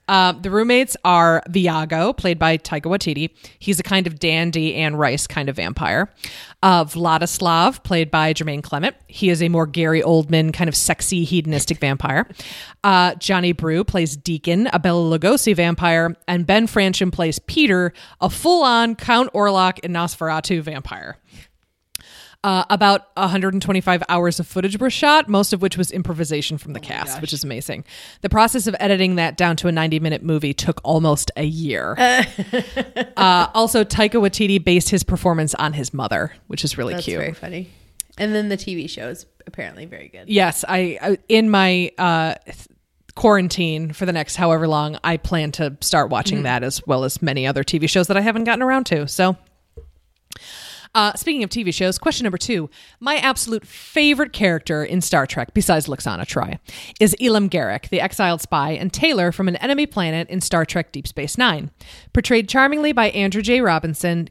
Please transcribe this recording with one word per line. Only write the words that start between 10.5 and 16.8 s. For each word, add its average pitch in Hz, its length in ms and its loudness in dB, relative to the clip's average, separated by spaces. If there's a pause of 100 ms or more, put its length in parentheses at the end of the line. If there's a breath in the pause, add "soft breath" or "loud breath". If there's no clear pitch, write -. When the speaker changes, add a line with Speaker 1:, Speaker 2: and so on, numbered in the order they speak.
Speaker 1:
kind 175 160 0
of 151 80 -2
sexy, - 480 0
hedonistic 156 540 -2
vampire. 139 500 0 (560 loud breath)
Uh, 180 320 4
Johnny 180 360 0
Brew 160 320 0
plays 160 340 -2
Deacon, 170 560 0
a 180 60 2
Bela 170 400 2
Lugosi 208 360 4
vampire. 170 600 2 (120)
And 175 200 0
Ben 214 180 4
Franchum 190 460 0